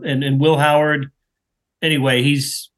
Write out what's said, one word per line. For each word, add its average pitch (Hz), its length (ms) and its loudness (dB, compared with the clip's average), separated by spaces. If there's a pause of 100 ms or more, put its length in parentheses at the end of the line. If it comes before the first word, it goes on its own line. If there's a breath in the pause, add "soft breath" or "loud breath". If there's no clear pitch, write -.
and, 139 180 -2
and 135 180 0
Will 156 180 4
Howard, 147 520 0 (720)
anyway, 135 400 0
he's, 139 560 -2